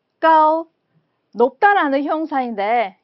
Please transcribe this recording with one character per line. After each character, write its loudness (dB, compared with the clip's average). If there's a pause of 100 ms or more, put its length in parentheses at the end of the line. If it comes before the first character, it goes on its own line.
(180)
高, 2 (680)
높 -2
다 4
라 0
는 -2
형 -4
사 -6
인 -8
데 -4